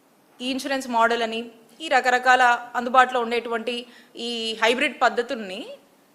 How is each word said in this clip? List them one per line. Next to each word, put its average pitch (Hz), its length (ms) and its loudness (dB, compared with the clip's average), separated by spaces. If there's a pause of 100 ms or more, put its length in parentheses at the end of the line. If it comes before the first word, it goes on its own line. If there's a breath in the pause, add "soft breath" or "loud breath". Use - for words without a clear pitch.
(420)
ఈ 254 100 -4
ఇన్సూరెన్స్ 269 360 -4
మోడల్ 233 360 2
అని 226 280 -6 (300)
ఈ 320 60 -10
రకరకాల 247 880 4
అందుబాటులో 254 440 4
ఉండేటువంటి 233 680 -4 (300 soft breath)
ఈ 226 480 -8
హైబ్రిడ్ 254 380 0
పద్ధతుల్ని 233 680 -4 (460)